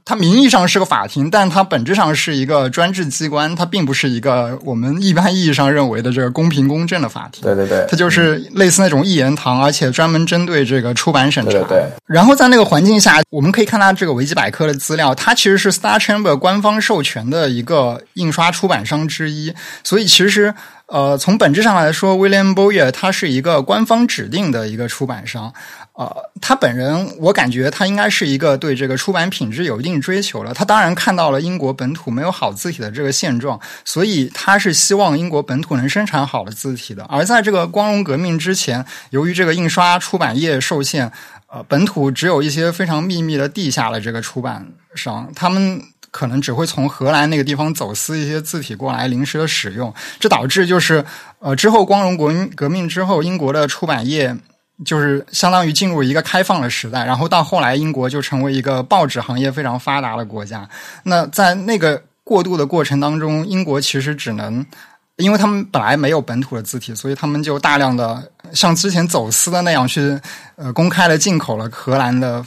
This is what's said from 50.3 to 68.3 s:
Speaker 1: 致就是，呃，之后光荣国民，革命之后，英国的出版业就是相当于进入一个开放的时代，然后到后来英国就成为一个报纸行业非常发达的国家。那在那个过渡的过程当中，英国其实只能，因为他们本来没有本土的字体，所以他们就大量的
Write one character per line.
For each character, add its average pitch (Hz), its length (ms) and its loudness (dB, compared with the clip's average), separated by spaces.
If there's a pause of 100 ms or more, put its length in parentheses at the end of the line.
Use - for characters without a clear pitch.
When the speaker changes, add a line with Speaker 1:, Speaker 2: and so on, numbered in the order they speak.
Speaker 1:
致 180 220 2
就 180 100 2
是， 156 280 2 (340)
呃， 139 160 -4
之 208 140 4
后 214 160 6
光 196 160 2
荣 180 160 0
国 151 120 0
民， 180 200 -2
革 147 180 -6
命 175 220 -2
之 180 160 -4
后， 175 180 0
英 185 140 -2
国 139 160 -2
的 151 120 0
出 - 200 -4
版 127 200 -2
业 135 300 -2 (480)
就 156 160 -2
是 139 320 0
相 - 180 2
当 180 160 4
于 156 60 0
进 190 160 0
入 156 160 0
一 131 100 0
个 160 80 0
开 185 220 0
放 185 180 0
的 123 80 -4
时 - 200 -8
代， 120 160 -6
然 123 120 -2
后 160 120 -2
到 175 120 4
后 165 200 0
来 127 160 2
英 156 160 -2
国 127 160 -4
就 143 120 -4
成 135 220 -2
为 139 100 -2
一 131 80 -2
个 127 220 -2
报 170 240 2
纸 123 140 -6
行 123 180 -6
业 135 100 -2
非 139 140 -6
常 123 160 -4
发 139 220 -2
达 113 160 -6
的 117 80 -8
国 104 180 -12
家。 101 240 -14 (360)
那 175 240 2
在 180 280 2
那 202 220 -2
个 151 240 0 (240)
过 185 180 2
渡 180 140 -4
的 143 80 0
过 156 180 0
程 139 160 -2
当 151 180 0
中， 156 300 -2
英 190 160 -2
国 143 160 -2
其 139 220 -2
实 147 120 -4
只 131 200 -8
能， 110 320 -6 (500)
因 190 160 0
为 214 60 4
他 202 100 2
们 202 160 -2
本 143 180 -4
来 117 140 2
没 147 140 0
有 156 100 2
本 123 220 -4
土 131 160 -8
的 110 40 -8
字 117 160 -10
体， 120 160 -12
所 135 160 -8
以 139 60 -4
他 151 100 -6
们 147 160 -4
就 147 160 -4
大 147 200 2
量 131 180 2
的 120 260 -4 (300)